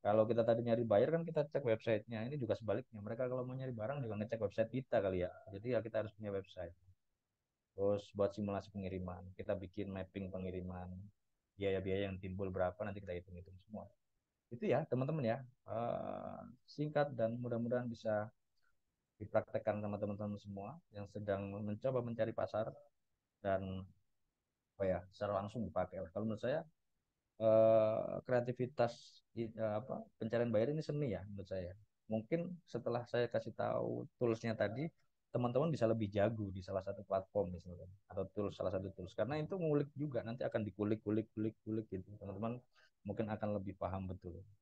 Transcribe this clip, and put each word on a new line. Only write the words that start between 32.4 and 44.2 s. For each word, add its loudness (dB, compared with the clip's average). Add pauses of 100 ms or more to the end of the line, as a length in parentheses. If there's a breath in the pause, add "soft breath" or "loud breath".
setelah -2
saya 2
kasih -2
tahu 0
toolsnya 2
tadi, 0 (440)
teman-teman 4
bisa 2
lebih 4
jago 2
di -6
salah -2
satu -6
platform 0
misalkan, -12 (180)
atau -4
tools, -2
salah -2
satu -2
tools. -10
Karena -2
itu -2
ngulik 2
juga, -4
nanti -4
akan 0
dikulik, 0
kulik, 2
kulik, 0
kulik -4
gitu. -6
Teman-teman -4 (480 soft breath)
mungkin -4
akan -2
lebih -8
paham -4
betul. -8 (220)